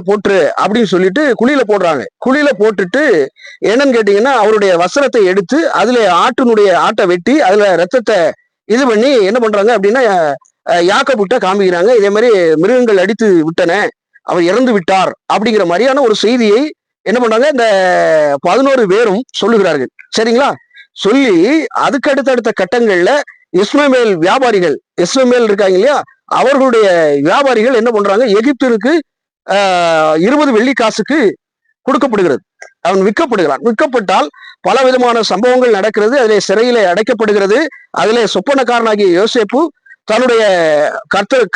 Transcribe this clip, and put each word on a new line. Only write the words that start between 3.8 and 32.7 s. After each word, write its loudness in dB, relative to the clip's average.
கேட்டீங்கன்னா, 2
அவருடைய 2
வஸ்திரத்தை 0
எடுத்து, 0
அதுல 0
ஆட்டினுடைய 2
ஆட்டை 0
வெட்டி, 0
அதுல 2
ரத்தத்தை -2
இது -2
பண்ணி 2
என்ன 0
பண்றாங்க 0
அப்படின்னா, 0
அஹ், 0
யாக்கோபுட்ட 0
காமிக்கிறாங்க. 0
இதே 2
மாதிரி 2
மிருகங்கள் 2
அடித்து 0
விட்டன, -2
அவர் -4
இறந்து 0
விட்டார் 0
அப்படிங்கிற 0
மாதிரியான 0
ஒரு 2
செய்தியை 0
என்ன -2
பண்றாங்க, 0
இந்த 0
பதினோரு 0
பேரும் 0
சொல்லுகிறார்கள். 0
சரிங்களா? 0
சொல்லி, 0
அதுக்கு -4
அடுத்தடுத்த -2
கட்டங்கள்ல 0
இஸ்மவேல் 2
வியாபாரிகள், 0
இஸ்மவேல் 0
இருக்காங்க 0
இல்லையா, 0
அவர்களுடைய 2
வியாபாரிகள் 0
என்ன 0
பண்றாங்க, 0
எகிப்திற்கு, 0
ஆஹ், 0
இருபது 0
வெள்ளி 0
காசுக்கு -2
கொடுக்கப்படுகிறது. -2